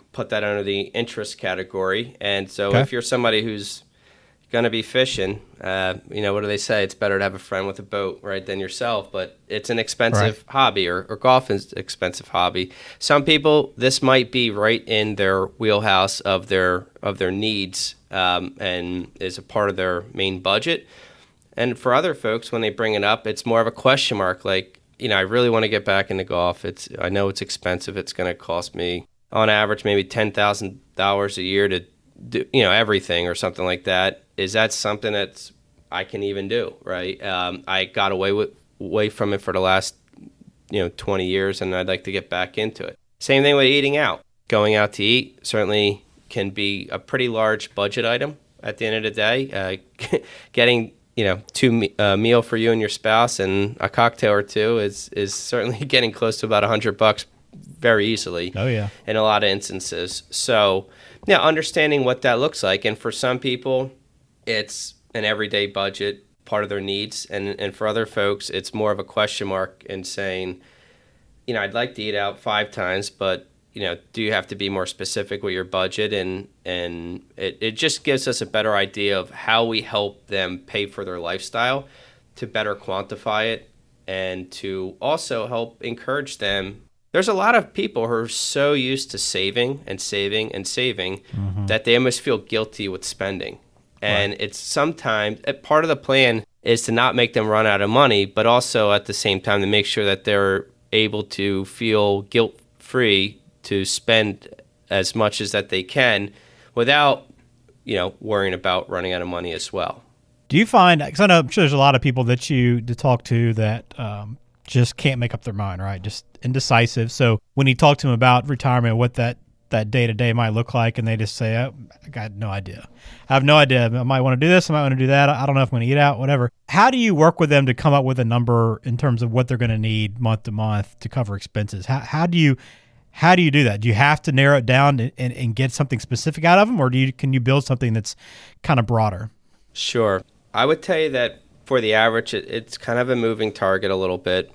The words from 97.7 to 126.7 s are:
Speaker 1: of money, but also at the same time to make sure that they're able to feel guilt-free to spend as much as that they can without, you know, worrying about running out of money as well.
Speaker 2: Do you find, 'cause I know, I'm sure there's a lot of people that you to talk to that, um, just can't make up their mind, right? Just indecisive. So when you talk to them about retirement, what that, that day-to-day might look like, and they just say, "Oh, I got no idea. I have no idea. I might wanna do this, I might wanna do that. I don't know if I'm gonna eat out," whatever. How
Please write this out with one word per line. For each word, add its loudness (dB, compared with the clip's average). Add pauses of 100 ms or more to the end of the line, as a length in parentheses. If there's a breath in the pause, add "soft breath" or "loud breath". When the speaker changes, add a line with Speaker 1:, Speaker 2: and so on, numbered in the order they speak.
Speaker 1:
of 0
money, 4
but 0
also 4
at 2
the -8
same 0
time 0
to 0
make 2
sure -2
that 0
they're 0 (260)
able 2
to -2
feel 0
guilt-free 0 (240)
to -2
spend 0 (400)
as -2
much 0
as -6
that -2
they -4
can 0 (420 soft breath)
without, 2 (580)
you -4
know, -2
worrying 0
about -2
running -4
out -4
of -6
money -6
as -10
well. -6 (460)
Speaker 2:
Do 0
you 6
find, 6
'cause -6
I 6
know, 8
I'm -2
sure 0
there's 4
a 2
lot 6
of 2
people 0
that 0
you 2
to -6
talk 0
to 2
that, -2
um, -8 (280)
just 2
can't 0
make -2
up -10
their -8
mind, -6
right? -4
Just -10 (180)
indecisive. 2
So 4 (160)
when 2
you 6
talk 6
to -4
them 4
about 4
retirement, 2
what 2
that, -2 (340)
that 0
day-to-day 2
might 2
look 0
like, 0
and -2
they 0
just -4
say, -2
"Oh, -2 (320)
I -18
got -10
no -8
idea. -10 (400 loud breath)
I 4
have 4
no 8
idea. 6
I 0
might 2
wanna 2
do 4
this, 6
I -2
might 2
wanna 2
do 2
that. 6
I 0
don't 2
know 4
if 0
I'm 0
gonna 0
eat 4
out," 4
whatever. 0 (180)
How 6